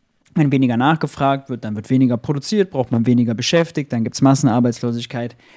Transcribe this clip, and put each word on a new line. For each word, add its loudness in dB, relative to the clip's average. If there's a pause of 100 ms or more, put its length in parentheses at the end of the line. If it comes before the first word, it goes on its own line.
(360)
Wenn 2
weniger 2
nachgefragt 0
wird, -10
dann -6
wird -8
weniger 4
produziert, -2
braucht -4
man 2
weniger 2
beschäftigt, -2
dann -2
gibt's -6
Massenarbeitslosigkeit. 0 (220)